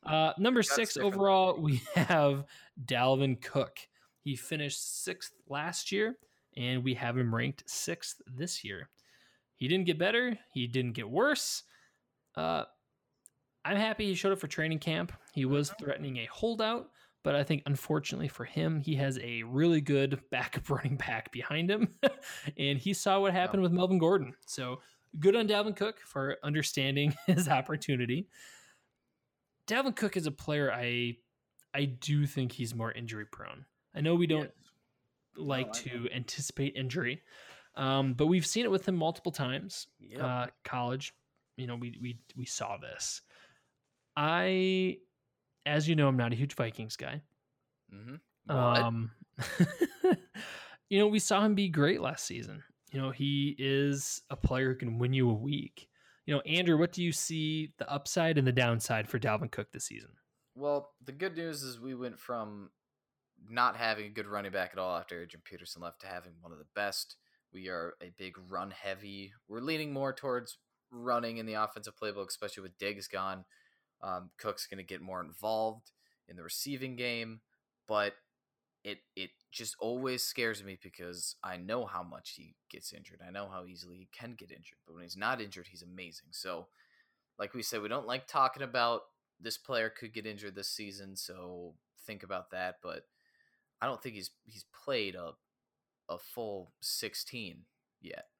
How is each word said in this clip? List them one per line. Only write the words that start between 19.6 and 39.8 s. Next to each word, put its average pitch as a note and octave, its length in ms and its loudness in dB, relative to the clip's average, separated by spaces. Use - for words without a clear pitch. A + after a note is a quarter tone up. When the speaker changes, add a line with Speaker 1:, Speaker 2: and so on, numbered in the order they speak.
Speaker 1:
good C#3 400 4
backup - 400 -2
<laughs> - 0 -
running C#3 260 2
back A2+ 360 -4
behind D#3 380 0
him, G#3+ 180 4
<laughs> - 340 -8
and C#3 200 4
he G3 140 0
saw F#3+ 280 4
what G3 120 6
happened F#3 300 4
Speaker 2:
Yeah. F3+ 60 6
Speaker 1:
with E3+ 40 6
Melvin F3+ 260 6
Gordon. D#3+ 360 6
So B2+ 340 -6
good F#3+ 160 8
on A3+ 140 4
Dalvin G#3 260 2
Cook A3 300 -2
for C#3 400 -2
understanding C#3+ 760 2
<laughs> - 60 -4
his F3 220 4
opportunity. C#3 800 2
Dalvin B3+ 300 2
Cook G#3 220 0
is D#3+ 80 0
a D3 60 2
player D3 380 0
I, A#2+ 460 0
I C#3+ 120 2
do D3 400 2
think C3 260 0
he's A#2 220 -4
more A2+ 180 -2
injury A2 320 -8
prone. - 400 -14
I D#3 80 -4
know E3 120 6
we F3 120 6
don't D#3 160 2
Speaker 2:
Yes. - 1040 -14
Speaker 1:
like C3 200 0
Speaker 2:
No, A2 60 -8
I A2+ 100 -4
Speaker 1:
to A#2+ 220 -6
Speaker 2:
know. A#2+ 100 -2
Speaker 1:
anticipate C#3 600 -4
injury, C3 460 -2
um, C3+ 400 2
but C#3+ 140 4
we've F3 180 6
seen A#3 180 0
it A3 60 2
with F#3+ 160 2
him F#3+ 80 2
multiple E3 380 0
times. C3+ 560 -4